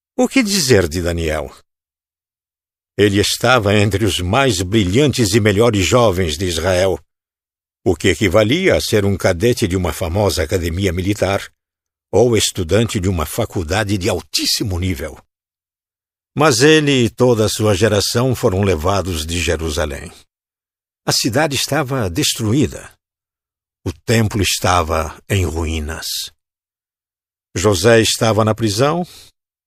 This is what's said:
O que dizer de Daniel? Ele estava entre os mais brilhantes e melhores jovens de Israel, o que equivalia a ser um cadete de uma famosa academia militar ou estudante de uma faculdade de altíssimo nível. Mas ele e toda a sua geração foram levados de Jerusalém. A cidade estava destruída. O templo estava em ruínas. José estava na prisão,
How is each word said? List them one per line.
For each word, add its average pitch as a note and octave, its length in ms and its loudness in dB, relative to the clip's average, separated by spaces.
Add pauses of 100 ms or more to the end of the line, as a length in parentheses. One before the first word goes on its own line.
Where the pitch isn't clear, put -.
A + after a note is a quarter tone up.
(160)
O B3+ 100 2
que C4+ 160 2
dizer C3 460 2
de E2+ 120 -6
Daniel? E2 540 -4 (1400)
Ele G2+ 200 4
estava G#2+ 560 2
entre G#2 300 2
os F#2 160 -2
mais G#2 400 0
brilhantes G#2 720 0
e G#2+ 80 4
melhores G#2 460 2
jovens F#2 500 2
de F#2+ 80 -4
Israel, F2+ 540 0 (840)
o F2+ 140 0
que G#2 120 -2
equivalia G#2+ 680 2
a D#2 40 0
ser G2+ 260 0
um G2 100 0
cadete G#2 500 0
de F2 80 -2
uma F2+ 160 -2
famosa F2+ 520 -2
academia F2 500 -4
militar G2 580 -4 (600)
ou A#2 240 4
estudante G2 640 0
de F2+ 80 -2
uma F2 160 0
faculdade G2+ 720 -4
de G2 140 -2
altíssimo F#2+ 680 -4
nível. F2+ 400 -6 (1160)
Mas C3+ 240 4
ele C#3+ 460 4
e G#2 40 0
toda A#2 360 2
a - 20 2
sua G#2+ 260 0
geração A2+ 600 0
foram G2+ 280 0
levados F2+ 640 -2
de F2 160 -4
Jerusalém. D#2+ 680 -4 (960)
A C3+ 60 -2
cidade C#3 440 -2
estava C3 540 -4
destruída. G#2 840 -2 (960)
O F#2 60 -6
templo A2 500 -2
estava E2+ 840 -2
em F#2 200 0
ruínas. D#2 600 -6 (1500)
José G#2 460 4
estava A2 420 2
na A2 100 0
prisão, B2 500 -2 (640)